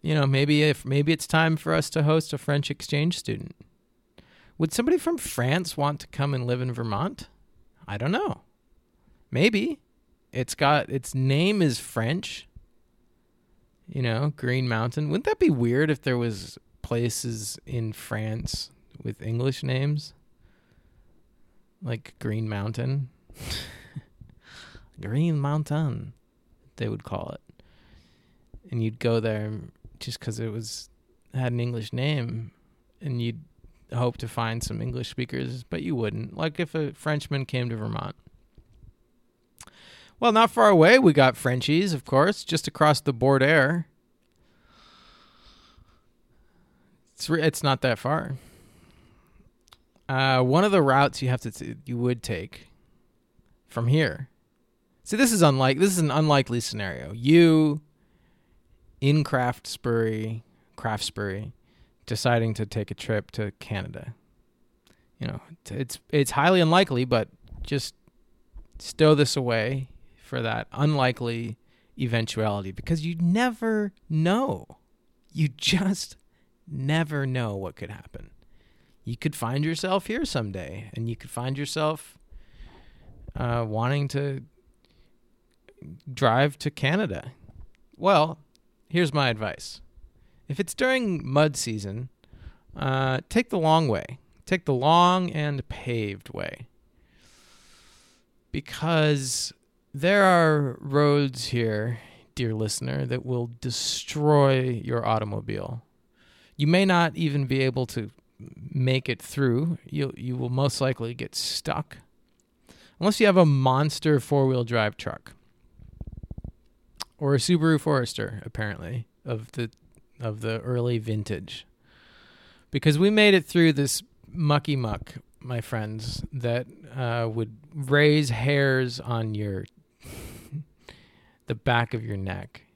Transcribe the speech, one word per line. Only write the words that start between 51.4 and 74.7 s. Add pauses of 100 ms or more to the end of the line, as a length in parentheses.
to
t-, (120)
you
would
take (1000)
from
here. (760)
See,
this
is
unlike-,
this
is
an
unlikely
scenario.
You (1200)
in
Craftsbury, (360)
Craftsbury, (560)
deciding
to
take
a
trip
to
Canada. (1040)
You
know, (100)
it's,
it's, (120)
it's
highly
unlikely,
but (380)
just (840)
stow
this
away (260)
for
that
unlikely (400)
eventuality,
because
you
never (160)
know. (540)